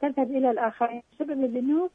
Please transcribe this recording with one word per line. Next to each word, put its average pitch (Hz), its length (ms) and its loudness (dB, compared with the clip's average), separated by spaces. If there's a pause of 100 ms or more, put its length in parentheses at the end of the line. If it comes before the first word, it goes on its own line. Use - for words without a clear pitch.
تذهب 269 300 0
إلى 262 200 2
الآخرين 233 500 -2 (120)
بسبب 285 300 -2
الذنوب 269 520 0